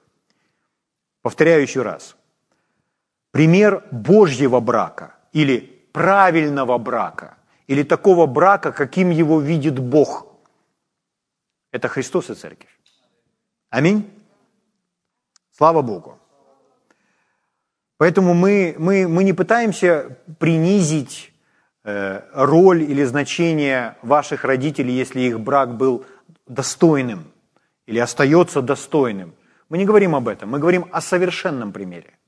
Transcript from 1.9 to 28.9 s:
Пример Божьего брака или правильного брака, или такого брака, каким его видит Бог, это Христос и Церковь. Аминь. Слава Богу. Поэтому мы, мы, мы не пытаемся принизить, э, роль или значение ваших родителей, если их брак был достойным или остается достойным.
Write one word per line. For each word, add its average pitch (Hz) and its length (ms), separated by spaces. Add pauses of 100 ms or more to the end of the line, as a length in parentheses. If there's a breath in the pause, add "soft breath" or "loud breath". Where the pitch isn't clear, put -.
Пример 185 600
Божьего 131 720
брака 107 540 (180)
или 139 580
правильного 156 840
брака, 113 600 (300)
или 139 160
такого 170 420
брака, 156 460
каким 175 400
его 156 300
видит 143 380
Бог, 131 460 (1500)
это 123 160
Христос 139 420
и 113 40
Церковь. - 360 (1000)
Аминь. 185 400 (1500)
Слава 160 240
Богу. 104 360 (1800)
Поэтому 175 360
мы, 185 460
мы, 185 280
мы 170 160
не 196 100
пытаемся 180 840 (220)
принизить, 165 920 (500)
э, 101 380 (120)
роль 165 480
или 143 220
значение 139 1000
ваших 143 440
родителей, 131 480
если 127 260
их 120 200
брак 127 380
был 131 280 (420 loud breath)
достойным 127 800 (600)
или 113 140
остается 147 600
достойным. 120 720 (360)